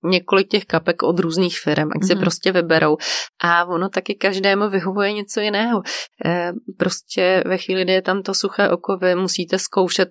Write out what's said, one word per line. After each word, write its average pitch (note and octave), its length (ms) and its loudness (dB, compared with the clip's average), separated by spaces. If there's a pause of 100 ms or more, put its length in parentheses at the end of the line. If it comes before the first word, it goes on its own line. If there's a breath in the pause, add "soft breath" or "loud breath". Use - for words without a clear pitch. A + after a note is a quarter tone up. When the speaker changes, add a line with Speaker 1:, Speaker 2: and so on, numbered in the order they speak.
Speaker 1:
několik F#3 440 2
těch G3+ 160 -2
kapek E3+ 380 -2
od E3+ 160 2
různých E3+ 400 0
firem, D3+ 380 0
ať F#3+ 100 0
si G3 80 4
Speaker 2:
Mhm. F#3+ 60 0
Speaker 1:
prostě F3+ 320 0
vyberou. D#3+ 440 4 (460 loud breath)
A E3+ 220 4
ono F3+ 240 -2
taky F#3+ 260 -4
každému G3 560 2
vyhovuje G3 420 0
něco G#3 280 -6
jiného. G#3+ 420 0 (440 loud breath)
Eh, F3 260 0 (260)
prostě F#3 680 0
ve F#3 120 0
chvíli, F#3 260 -2
kdy F#3 80 0
je F#3 100 2
tam F#3+ 200 -2
to G3 120 -4
suché G3+ 360 0
oko, F3 260 -2
vy F3+ 180 2
musíte F#3 440 -2
zkoušet F#3 520 0